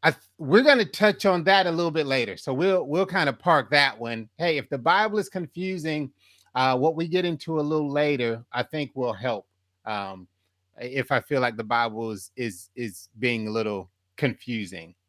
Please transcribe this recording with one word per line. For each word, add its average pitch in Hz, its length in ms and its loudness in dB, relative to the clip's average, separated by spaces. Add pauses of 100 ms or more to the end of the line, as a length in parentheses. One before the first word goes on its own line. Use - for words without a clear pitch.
I 160 60 4
th-, - 100 -8 (160)
we're 165 260 4
gonna 269 220 6
touch 202 400 2
on 180 200 4
that 190 200 6
a 175 60 0
little 165 200 0
bit 156 140 0
later. 123 320 0
So - 160 -6
we'll, 175 320 2
we'll 170 220 0
kinda 175 260 0
park 165 380 2
that 139 280 4
one. 117 380 -6
Hey, 165 200 0
if 135 120 -8
the 143 80 -4
Bible 202 400 2
is 202 120 -4
confusing, 160 840 -6 (420)
uh, 131 240 2
what 151 180 2
we 165 120 -4
get 180 180 0
into 160 340 -4
a - 20 0
little 147 300 -2
later, 131 600 0
I 123 100 -2
think 147 320 -6
will 123 180 -2
help, 107 340 -4 (380)
um, 98 420 -8 (520)
if 127 320 -4
I 131 100 2
feel 135 200 -2
like 120 160 -2
the 113 60 -8
Bible 113 480 -2
is, 98 260 -12
is, 113 380 -8
is 117 340 -10 (100)
being 113 280 -2
a 107 40 -6
little 104 380 -4 (260)
confusing. 95 760 -6 (160)